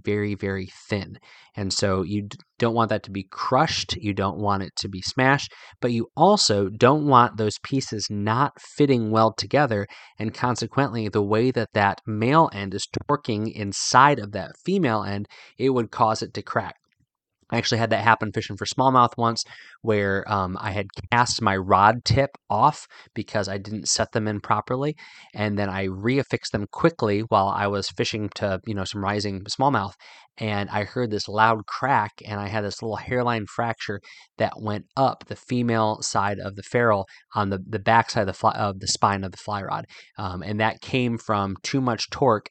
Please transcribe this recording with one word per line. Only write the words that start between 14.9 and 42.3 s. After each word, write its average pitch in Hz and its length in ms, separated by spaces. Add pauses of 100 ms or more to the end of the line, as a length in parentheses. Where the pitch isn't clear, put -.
end, 101 240 (300)
it 131 140
would 120 180
cause 113 320
it - 140
to 104 80
crack. 101 320 (760)
I 117 80
actually 117 180
had 113 140
that 107 120
happen 110 280
fishing 107 260
for 101 80
smallmouth 131 540
once, 117 240 (400)
where, 101 480
um, 92 280
I 104 120
had 101 160 (240)
cast 120 320
my 98 120
rod 101 480
tip - 280 (180)
off 120 380 (260)
because 104 340
I 98 120
didn't 101 280
set - 260
them 107 140
in 104 140
properly, 131 540 (400)
and 104 220
then 101 120
I 95 140
reaffixed 113 680
them 104 180
quickly 107 480
while 107 280
I 101 200
was 101 200
fishing 107 480
to, 95 300
you 107 80
know, 98 100
some 101 200
rising 101 400
smallmouth, 110 500 (440)
and 104 320
I 104 140
heard 117 280
this 101 180
loud 107 380
crack, 127 460 (120)
and 101 160
I 101 60
had 104 180
this 98 160
little 107 160
hairline 120 480
fracture 113 560 (360)
that - 220
went 104 260 (120)
up 131 300
the 104 80
female 113 640
side 101 380
of 98 160
the 98 80
ferrule 113 420 (300)
on 101 160
the, 95 80 (100)
the 107 100
back 113 300
side 113 120
of 95 60
the 92 60
fly, - 200
of 101 260
the 98 80
spine 101 360
of 95 80
the 92 60
fly 101 240
rod, 151 240 (320)
um, 92 240
and 104 180
that 110 220
came 123 380
from 98 420
too - 180
much 123 300
torque 113 420